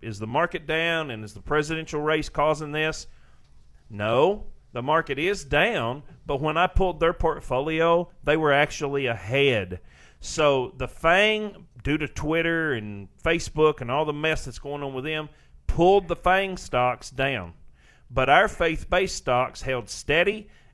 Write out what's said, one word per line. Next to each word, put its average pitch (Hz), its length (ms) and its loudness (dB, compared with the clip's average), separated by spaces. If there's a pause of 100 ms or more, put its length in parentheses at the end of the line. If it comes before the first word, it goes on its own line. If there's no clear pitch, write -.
is 107 180 -10
the 110 80 -8
market 156 380 -2
down, 160 460 -2
and 110 120 -10
is 104 100 -14
the 95 80 -18
presidential 151 580 -2
race 151 300 0
causing 151 420 0
this?" 156 360 -4 (840)
No, 120 560 0 (280)
the 120 80 -6
market 151 380 0
is 180 240 -2
down, 147 600 0 (220)
but 135 160 -2
when 151 160 0
I 180 100 4
pulled 180 320 0
their 165 140 4
portfolio, 160 960 0 (140)
they 147 140 2
were 151 160 4
actually 139 540 0
ahead. 110 720 0 (420)
So 139 560 2
the 127 100 -6
fang, 208 800 0 (160)
due 147 140 0
to 151 100 -6
Twitter 165 680 -2
and 104 340 -8 (160)
Facebook 156 580 2
and 120 100 -6
all 151 140 0
the 151 80 -2
mess 151 320 -2
that's 123 140 -12
going 143 240 -8
on 139 100 -8
with 127 100 -6
them, 156 260 -6 (380)
pulled 185 400 6
the 170 80 -2
fang 190 420 2
stocks 123 520 -2
down. 123 440 -4 (560)
But 127 200 2
our 175 180 8
faith-based 175 680 0
stocks 123 460 -2
held 123 280 -6
steady, 196 600 0 (240)